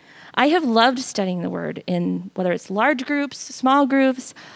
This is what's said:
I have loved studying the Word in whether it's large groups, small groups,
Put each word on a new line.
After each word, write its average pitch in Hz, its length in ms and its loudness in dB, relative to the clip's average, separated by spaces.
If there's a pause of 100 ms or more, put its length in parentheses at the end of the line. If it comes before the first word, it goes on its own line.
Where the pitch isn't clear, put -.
(340)
I 262 140 4
have 330 160 2
loved 240 360 4
studying 185 420 -4
the 180 80 -4
Word 170 360 -6
in 180 480 -2
whether 180 180 -2
it's 180 180 -6
large 247 340 0
groups, 190 340 -4
small 277 480 2
groups, 262 480 0 (220)